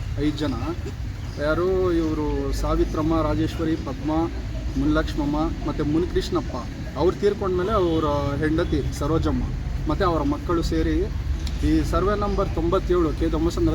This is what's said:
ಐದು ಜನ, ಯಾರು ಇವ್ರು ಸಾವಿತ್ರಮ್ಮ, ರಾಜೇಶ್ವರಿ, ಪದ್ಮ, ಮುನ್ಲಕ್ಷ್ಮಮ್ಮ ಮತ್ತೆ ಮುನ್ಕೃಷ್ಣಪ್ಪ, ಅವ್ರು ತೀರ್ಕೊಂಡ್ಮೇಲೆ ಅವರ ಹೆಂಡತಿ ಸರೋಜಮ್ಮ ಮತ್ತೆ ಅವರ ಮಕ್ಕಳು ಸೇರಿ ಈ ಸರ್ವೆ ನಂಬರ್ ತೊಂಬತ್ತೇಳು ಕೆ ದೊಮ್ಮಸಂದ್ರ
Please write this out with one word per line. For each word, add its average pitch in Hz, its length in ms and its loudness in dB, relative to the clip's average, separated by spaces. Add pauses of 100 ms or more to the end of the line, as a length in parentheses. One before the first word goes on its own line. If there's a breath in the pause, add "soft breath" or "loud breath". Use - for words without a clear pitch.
(260)
ಐದು 147 180 0
ಜನ, 139 100 -2 (920)
ಯಾರು 160 220 2 (340)
ಇವ್ರು 151 260 0 (340)
ಸಾವಿತ್ರಮ್ಮ, 160 680 2
ರಾಜೇಶ್ವರಿ, 160 460 0 (120)
ಪದ್ಮ, 143 240 -4 (680)
ಮುನ್ಲಕ್ಷ್ಮಮ್ಮ 151 580 0 (300)
ಮತ್ತೆ 147 240 -2
ಮುನ್ಕೃಷ್ಣಪ್ಪ, 175 640 0 (460)
ಅವ್ರು 180 200 4
ತೀರ್ಕೊಂಡ್ಮೇಲೆ 196 580 0
ಅವರ 160 280 2 (340)
ಹೆಂಡತಿ 160 380 2 (200)
ಸರೋಜಮ್ಮ 147 440 2 (460)
ಮತ್ತೆ - 200 2
ಅವರ 156 120 0 (120)
ಮಕ್ಕಳು 165 360 0
ಸೇರಿ 160 260 2 (720)
ಈ 151 40 4 (200)
ಸರ್ವೆ 175 220 2 (100)
ನಂಬರ್ 196 340 0
ತೊಂಬತ್ತೇಳು 175 520 2 (100)
ಕೆ 156 140 2
ದೊಮ್ಮಸಂದ್ರ 160 420 2